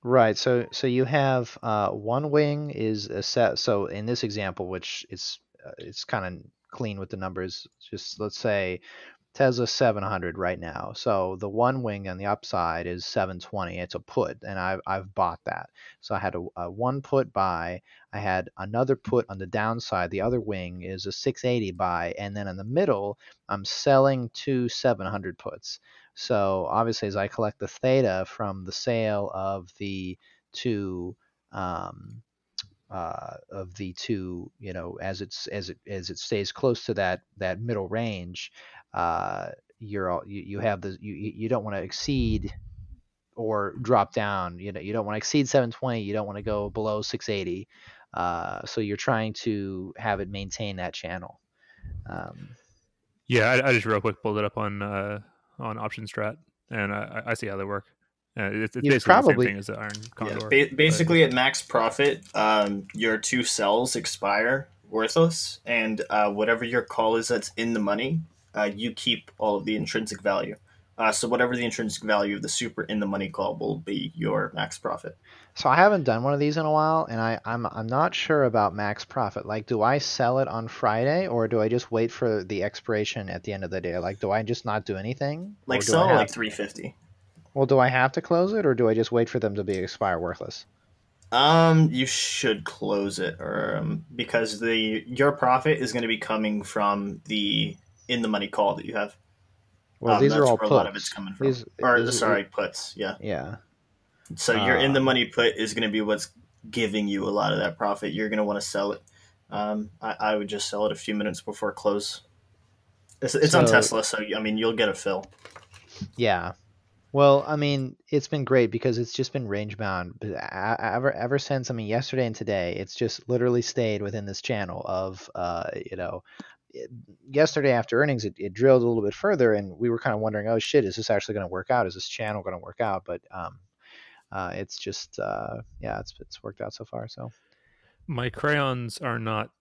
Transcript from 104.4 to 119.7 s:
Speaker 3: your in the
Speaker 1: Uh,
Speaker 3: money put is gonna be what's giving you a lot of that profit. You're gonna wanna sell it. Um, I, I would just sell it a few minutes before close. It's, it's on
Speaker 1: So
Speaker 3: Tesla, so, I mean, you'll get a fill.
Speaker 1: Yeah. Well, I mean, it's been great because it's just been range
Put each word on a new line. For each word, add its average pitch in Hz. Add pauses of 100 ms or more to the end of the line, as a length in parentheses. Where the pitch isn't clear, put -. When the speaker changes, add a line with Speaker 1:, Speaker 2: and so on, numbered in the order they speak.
Speaker 3:
your 113
in 139
the 135
Speaker 1:
Uh, -
Speaker 3:
money 131
put 117
is 107
gonna 113
be 107
what's 104 (420)
giving 104
you 98
a 98
lot 104
of 101
that 92
profit. 101
You're 107
gonna 107
wanna 101
sell 101
it. - (480)
Um, 107 (100)
I, 110
I 107
would 104
just 101
sell 104
it 104
a -
few 104
minutes 101
before 104
close. - (1000)
It's, 127
it's 151
on 120
Speaker 1:
So 113
Speaker 3:
Tesla, 113
so, - (180)
I 110
mean, 107
you'll 113
get 110
a 98
fill. 98 (920)
Speaker 1:
Yeah. 95 (580)
Well, 139
I 151
mean, 143 (140)
it's 143
been 147
great 123
because 117
it's 120
just -
been 127
range 104